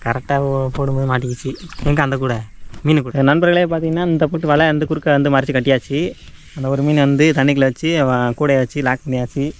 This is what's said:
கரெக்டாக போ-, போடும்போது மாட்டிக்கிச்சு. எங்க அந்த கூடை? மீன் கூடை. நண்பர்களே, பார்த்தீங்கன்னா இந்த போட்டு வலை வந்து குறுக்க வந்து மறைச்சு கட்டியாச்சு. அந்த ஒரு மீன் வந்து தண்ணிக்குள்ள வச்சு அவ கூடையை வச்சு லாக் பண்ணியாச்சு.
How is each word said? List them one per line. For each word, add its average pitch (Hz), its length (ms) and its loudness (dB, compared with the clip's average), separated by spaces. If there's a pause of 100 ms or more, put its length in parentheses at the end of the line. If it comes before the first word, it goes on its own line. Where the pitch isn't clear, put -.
கரெக்டாக 123 400 -2
போ-, 135 320 -2
போடும்போது 135 340 0
மாட்டிக்கிச்சு. 127 400 -4 (380)
எங்க 147 180 2
அந்த 135 160 -2
கூடை? 123 140 -2 (500)
மீன் 151 200 4
கூடை. 123 240 0
நண்பர்களே, 175 400 2
பார்த்தீங்கன்னா 165 420 -2
இந்த 156 200 2
போட்டு 160 200 0
வலை 156 200 4
வந்து 151 180 0
குறுக்க 156 260 0
வந்து 139 180 2
மறைச்சு 135 220 0
கட்டியாச்சு. 135 420 0 (580)
அந்த 135 180 -6
ஒரு 135 120 -2
மீன் 147 200 4
வந்து 139 200 4 (120)
தண்ணிக்குள்ள 135 320 2
வச்சு 156 200 -4 (120)
அவ 131 100 2 (280)
கூடையை 139 220 2
வச்சு 135 160 -6 (100)
லாக் 127 180 -4
பண்ணியாச்சு. 131 380 -4 (140)